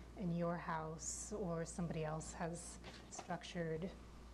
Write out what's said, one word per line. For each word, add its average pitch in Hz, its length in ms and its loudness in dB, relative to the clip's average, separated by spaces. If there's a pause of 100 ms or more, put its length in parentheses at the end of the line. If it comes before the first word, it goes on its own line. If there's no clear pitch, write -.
(160)
in 175 180 4
your 170 220 6
house 160 800 -2
or 170 280 2
somebody 165 400 2
else 156 300 0
has - 440 -2 (320)
structured 165 760 0 (460)